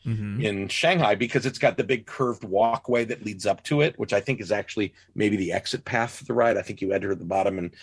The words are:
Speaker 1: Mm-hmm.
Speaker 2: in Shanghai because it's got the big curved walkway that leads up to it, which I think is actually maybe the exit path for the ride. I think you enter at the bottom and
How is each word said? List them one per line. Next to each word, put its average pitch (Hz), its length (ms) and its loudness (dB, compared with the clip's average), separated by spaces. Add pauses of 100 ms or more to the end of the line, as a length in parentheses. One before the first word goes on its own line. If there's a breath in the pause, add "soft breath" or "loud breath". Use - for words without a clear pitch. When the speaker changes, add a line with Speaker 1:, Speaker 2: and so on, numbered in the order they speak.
Speaker 1:
Mm-hmm. 107 340 -4
Speaker 2:
in 98 280 -2
Shanghai 160 480 4
because 120 280 0
it's 131 140 -4
got 127 180 4
the 131 60 2
big 113 240 -2
curved 120 380 -2
walkway 117 640 2
that 113 180 -6
leads 98 220 -6
up 95 180 0
to 147 160 2
it, 156 180 2
which - 140 -4
I 101 80 4
think 117 200 -2
is 92 120 -6
actually 101 420 -2 (220 soft breath)
maybe 104 200 2
the 92 160 -2
exit - 320 -4
path 117 340 -2
for - 60 -18
the 117 100 -4
ride. 117 220 4
I 98 60 -2
think - 180 -12
you 95 120 -2
enter 98 180 0
at 92 80 -2
the 82 60 -12
bottom 95 340 0
and 87 140 -6 (100)